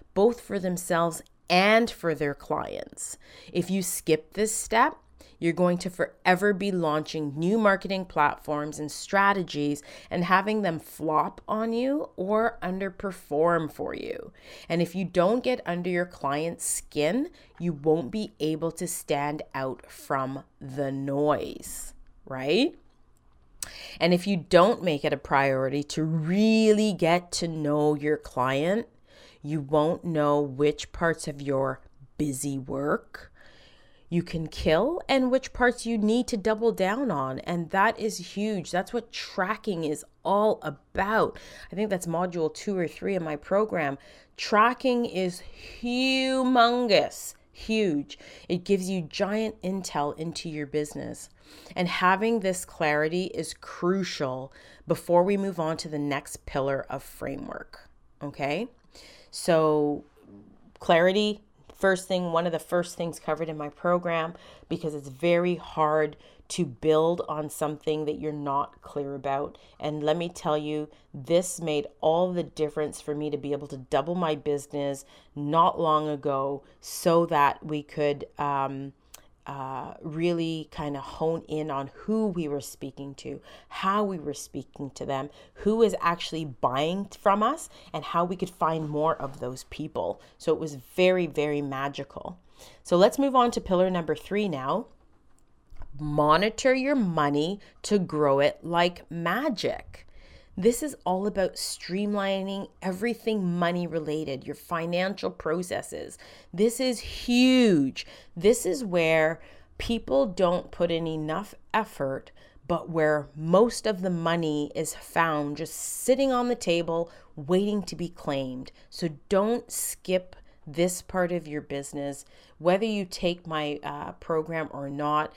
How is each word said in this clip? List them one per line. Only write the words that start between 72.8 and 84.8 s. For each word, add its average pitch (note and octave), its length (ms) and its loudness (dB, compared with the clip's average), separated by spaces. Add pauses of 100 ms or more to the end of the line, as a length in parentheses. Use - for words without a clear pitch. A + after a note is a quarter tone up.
for D3+ 140 -6
me D3+ 140 -4
to D3 80 -2
be C#3+ 160 -6
able C#3+ 160 -6
to C#3 80 -10
double C#3 380 -2
my E3 200 0
business C#3+ 720 -4 (300)
not D#3 440 2
long D#3 300 2
ago C#3 540 -2 (180)
so E3+ 460 2
that C#3+ 380 2
we D3+ 180 -6
could, C#3+ 440 -2 (120)
um, C#3 540 -2 (540)
uh, C3+ 560 -8
really E3 680 -2
kinda D3 300 -6
hone E3 480 -2
in D#3 220 -4
on C#3 240 -6
who A3 320 -2
we E3+ 220 -2
were C#3+ 120 -4
speaking C#3 540 -12
to, C#3 260 -12 (280)
how G3 360 -2
we G3 140 -4
were D3 160 -8
speaking - 560 -12